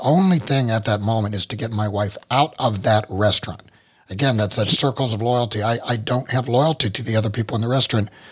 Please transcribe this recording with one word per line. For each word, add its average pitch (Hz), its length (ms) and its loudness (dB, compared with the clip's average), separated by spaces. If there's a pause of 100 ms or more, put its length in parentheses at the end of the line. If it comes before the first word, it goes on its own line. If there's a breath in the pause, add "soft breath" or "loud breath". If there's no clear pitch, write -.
only 175 380 2
thing 135 320 0
at 110 160 0
that 104 140 0
moment 107 360 -2
is 90 100 -4
to 117 100 -8
get 120 140 -6
my 107 160 -2
wife 101 300 -4 (140)
out 143 280 2
of 107 240 -2
that 110 260 4
restaurant." 101 540 0 (480 soft breath)
Again, 120 260 0
that's 104 200 0
that 104 120 0
circles 131 460 0
of 107 80 -4
loyalty. 117 400 0
I, 117 240 0
I 127 100 0
don't 123 360 -4
have 113 160 -2
loyalty 135 420 2
to 107 120 -8
the 113 120 -2
other 107 160 2
people 107 240 -4
in 110 80 -2
the 117 60 -2
restaurant, 120 420 0 (220 loud breath)